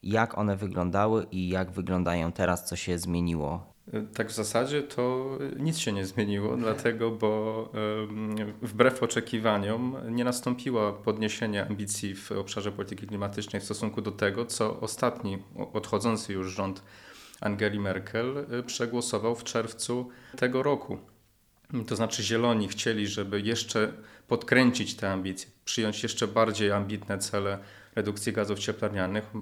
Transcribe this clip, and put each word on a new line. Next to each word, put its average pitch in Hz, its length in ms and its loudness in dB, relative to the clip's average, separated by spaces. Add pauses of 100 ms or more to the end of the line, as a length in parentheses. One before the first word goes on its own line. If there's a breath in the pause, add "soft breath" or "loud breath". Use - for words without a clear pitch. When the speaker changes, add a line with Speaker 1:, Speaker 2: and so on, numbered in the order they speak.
Speaker 1:
Jak 110 360 2
one 101 180 2
wyglądały 95 760 2
i 92 180 -2
jak 92 220 0
wyglądają 90 640 0
teraz, 90 320 2
co 87 120 -8
się 87 220 -2
zmieniło? 85 760 0 (380)
Speaker 2:
Tak 117 140 -2
w - 40 -10
zasadzie 131 500 0
to 131 560 -2 (200)
nic 160 200 0
się 110 140 0
nie 95 140 -2
zmieniło, 104 500 0
dlatego, 113 540 2
bo, 110 580 0 (400)
em, 107 440 -4 (100)
wbrew 123 400 4
oczekiwaniom 113 920 2 (140)
nie 120 140 2
nastąpiło 123 680 2
podniesienie 107 720 0
ambicji 101 480 -2
w - 180 -8
obszarze 101 400 -2
polityki 101 340 -6
klimatycznej 101 560 -4
w - 20 -8
stosunku 107 380 -4
do 101 100 -4
tego, 101 340 0
co - 340 0
ostatni, 107 580 -2 (180)
o-, - 160 -8
odchodzący 110 600 0
już 92 200 -4
rząd 95 300 -4 (580 loud breath)
Angeli 104 400 0
Merkel, 107 560 -2 (240)
y, - 20 -2
przegłosował 117 760 0
w - 80 -10
czerwcu 120 640 -2 (280 loud breath)
tego 127 260 2
roku. - 360 0 (880)
To 110 100 -2
znaczy 110 260 0
Zieloni 113 460 4
chcieli, 104 380 0
żeby 101 340 -2
jeszcze 107 520 0 (360 loud breath)
podkręcić 123 680 4
te 98 180 0
ambicje, 95 380 -4 (140)
przyjąć 107 380 0
jeszcze 117 260 0
bardziej 107 440 4
ambitne 101 460 -2
cele 98 400 -2 (380 loud breath)
redukcji 104 360 0
gazów 101 260 2
cieplarnianych. 101 640 -2 (180)